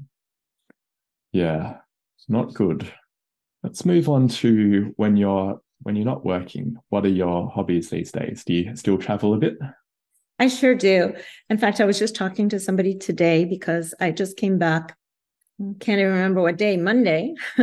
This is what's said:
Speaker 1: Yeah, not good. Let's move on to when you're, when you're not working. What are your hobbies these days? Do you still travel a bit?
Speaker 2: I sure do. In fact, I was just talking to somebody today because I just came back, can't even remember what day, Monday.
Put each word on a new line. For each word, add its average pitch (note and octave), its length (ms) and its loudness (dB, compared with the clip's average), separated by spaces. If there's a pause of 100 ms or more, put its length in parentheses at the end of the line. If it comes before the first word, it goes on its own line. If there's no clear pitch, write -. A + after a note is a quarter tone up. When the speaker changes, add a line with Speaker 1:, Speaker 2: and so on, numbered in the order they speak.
(1300)
Speaker 1:
Yeah, F2 460 -2 (500)
not - 260 -2
good. - 380 -2 (720)
Let's - 220 -10
move F3 220 4
on C3 220 4
to G#2+ 680 2
when G#2+ 220 2
you're, G2 440 0 (200)
when G#2 140 -4
you're G#2+ 100 -2
not C3 200 -4
working. - 520 -6 (120)
What G2+ 160 0
are G2 40 4
your F2+ 400 0
hobbies F2+ 400 -2
these E2+ 220 -6
days? - 320 -8
Do - 100 -2
you F2+ 220 -2
still G2 220 0
travel G#2 360 0
a A2 40 2
bit? D3+ 200 0 (840)
Speaker 2:
I B3+ 80 4
sure B3+ 280 2
do. F#3+ 380 2 (360)
In A3 80 0
fact, G#3 240 0
I G#3 40 4
was G3+ 140 2
just G#3+ 160 -2
talking G3+ 340 -2
to G#3 100 -4
somebody F#3+ 360 0
today E3+ 500 2
because E3+ 540 -4
I F3 120 0
just F#3+ 260 -6
came F#3+ 200 0
back, D#3+ 380 0 (840)
can't G3+ 180 0
even F#3+ 140 2
remember F#3 280 2
what E3+ 160 0
day, G#3 200 0
Monday. G3 560 2 (300)